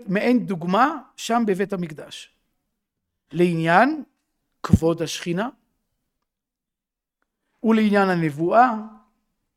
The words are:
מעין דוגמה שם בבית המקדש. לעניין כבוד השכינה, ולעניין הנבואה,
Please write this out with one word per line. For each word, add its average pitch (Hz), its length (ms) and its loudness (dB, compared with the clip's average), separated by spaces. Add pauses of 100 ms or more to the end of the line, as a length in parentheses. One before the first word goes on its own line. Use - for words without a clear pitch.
מעין 214 380 0
דוגמה 196 560 -2 (140)
שם 233 320 -2
בבית 190 260 -2
המקדש. - 600 -12 (960)
לעניין 180 720 2 (600)
כבוד 165 380 0
השכינה, 175 480 -6 (2250)
ולעניין 208 460 2
הנבואה, 175 640 2 (840)